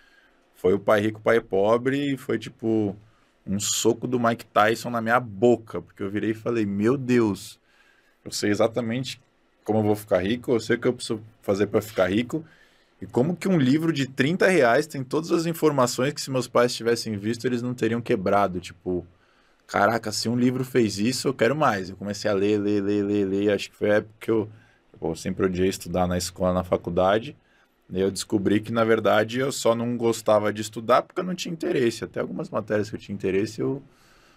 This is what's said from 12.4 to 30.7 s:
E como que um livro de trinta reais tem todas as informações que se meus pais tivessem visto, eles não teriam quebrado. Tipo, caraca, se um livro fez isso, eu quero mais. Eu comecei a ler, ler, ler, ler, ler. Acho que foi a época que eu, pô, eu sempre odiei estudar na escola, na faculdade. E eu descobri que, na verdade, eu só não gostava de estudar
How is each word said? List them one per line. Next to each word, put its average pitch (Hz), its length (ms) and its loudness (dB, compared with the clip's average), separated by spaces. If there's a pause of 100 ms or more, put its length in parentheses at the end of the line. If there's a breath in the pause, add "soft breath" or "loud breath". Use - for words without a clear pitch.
E - 40 -12
como 160 300 0
que 190 140 -6
um 185 80 4
livro 156 360 2
de 135 140 -2
trinta 156 400 0
reais 151 400 4
tem 135 160 -8
todas 156 280 -4
as 165 140 0
informações 147 680 0
que - 80 -10
se 139 100 -8
meus 127 160 -2
pais 123 260 2
tivessem 113 440 -2
visto, 113 280 -4
eles 123 160 -2
não 123 120 -6
teriam 117 280 -2
quebrado. 98 600 0
Tipo, 90 440 -6 (600 soft breath)
caraca, 107 440 2
se 113 180 -4
um 120 80 -2
livro 127 280 2
fez 107 340 0
isso, 127 280 -2
eu 135 60 0
quero 165 220 2
mais. 107 340 0
Eu 95 80 -12
comecei 101 340 -4
a - 20 2
ler, 104 260 2
ler, 101 220 0
ler, 101 220 0
ler, 101 220 0
ler. 101 280 0
Acho - 180 -4
que - 60 -20
foi 104 140 0
a 104 40 4
época 107 240 -2
que - 120 -4
eu, 107 180 0 (500 soft breath)
pô, 80 120 -4
eu 80 40 -4
sempre 95 300 -4
odiei 92 240 2
estudar 90 380 -2
na 90 100 0
escola, 90 360 -2
na 90 100 0
faculdade. 98 720 0 (560 soft breath)
E 92 80 -4
eu 98 120 2
descobri 98 500 0
que, 110 100 -10
na 117 140 2
verdade, 110 540 2
eu 135 120 -2
só 117 240 2
não 117 220 -4
gostava 107 560 2
de 107 80 -8
estudar 117 420 0